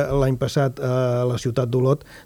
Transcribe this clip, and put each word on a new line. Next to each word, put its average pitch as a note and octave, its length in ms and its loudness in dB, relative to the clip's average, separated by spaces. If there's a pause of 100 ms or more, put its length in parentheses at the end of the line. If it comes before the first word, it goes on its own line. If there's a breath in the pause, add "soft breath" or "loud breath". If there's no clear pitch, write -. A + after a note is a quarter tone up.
(120)
l'any C3 240 2
passat, C3+ 440 -2
eh, C#3 40 -6 (380)
a - 20 0
la B2 140 -2
ciutat A#2+ 320 -2
d'Olot C3 320 2 (240 loud breath)